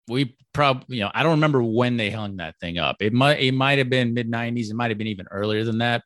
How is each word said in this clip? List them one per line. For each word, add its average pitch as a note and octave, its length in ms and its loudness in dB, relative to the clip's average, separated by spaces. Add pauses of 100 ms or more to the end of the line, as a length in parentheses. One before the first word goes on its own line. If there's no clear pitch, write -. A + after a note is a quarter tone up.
we B2+ 280 -2 (180)
prob-, C#3 340 2
you B2+ 120 -6
know, G2+ 140 -2
I A#2+ 100 0
don't D#3+ 80 4
remember D3+ 320 4
when A#2+ 340 2
they G#2 140 0
hung G#2 260 -8
that D#2+ 220 -10
thing F2 180 -6
up. D2 220 -2
It G#2+ 140 0
might, C3+ 260 4
it C3 140 2
might C3+ 240 2
have B2+ 120 0
been B2 240 2
mid A#2 160 -4
nineties. A#2 400 -4
It G#2+ 60 -6
might A#2 160 -2
have G#2+ 60 -2
been A2 100 -4
even F#2+ 240 -6
earlier G#2+ 320 -2
than A2+ 160 -2
that, A#2+ 260 0